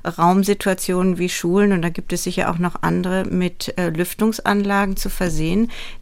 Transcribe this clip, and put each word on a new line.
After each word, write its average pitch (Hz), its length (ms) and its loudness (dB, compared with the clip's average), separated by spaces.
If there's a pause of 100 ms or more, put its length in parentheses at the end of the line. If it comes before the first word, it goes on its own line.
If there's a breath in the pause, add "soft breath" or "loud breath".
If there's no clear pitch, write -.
(180)
Raumsituationen 185 1000 2
wie 180 100 0
Schulen, 196 460 2
und 170 80 2
da 170 80 0
gibt - 240 -6
es 175 100 -4
sicher 180 260 0
auch 170 80 -2
noch 175 240 -2
andere, 180 440 0
mit, 180 520 -2
äh, 175 120 0
Lüftungsanlagen 202 1080 0
zu - 140 -2
versehen, 175 640 2 (300 loud breath)